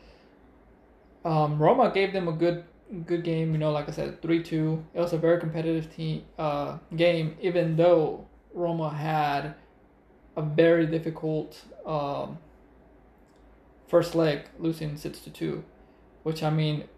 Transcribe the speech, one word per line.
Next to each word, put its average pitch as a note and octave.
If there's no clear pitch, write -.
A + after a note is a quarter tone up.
Um, D3+
Roma G3
gave F#3+
them F#3
a E3
good, E3+
good E3+
game. D#3+
You D#3
know, D#3
like D3
I D#3
said, C#3+
three E3
two. D#3+
It E3+
was E3+
a D#3+
very E3
competitive D#3+
team, D#3
uh, D3
game, E3
even E3+
though E3
Roma E3
had D3+
a D#3+
very E3
difficult, D#3
um, C#3+
first E3+
leg, D#3
losing D#3+
six -
to -
two. -
Which, D#3+
I D3+
mean, D3+